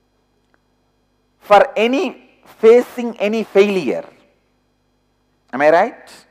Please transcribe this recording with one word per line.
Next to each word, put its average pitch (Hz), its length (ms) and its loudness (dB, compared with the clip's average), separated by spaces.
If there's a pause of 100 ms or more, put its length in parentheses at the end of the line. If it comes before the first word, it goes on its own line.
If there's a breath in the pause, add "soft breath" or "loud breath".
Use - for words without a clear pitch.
(1400)
for 208 360 2
any, 247 540 -6 (160)
facing 233 760 0
any 214 240 -6
failure. 185 640 -2 (1400)
Am 131 100 -8
I 151 80 4
right? 196 600 -2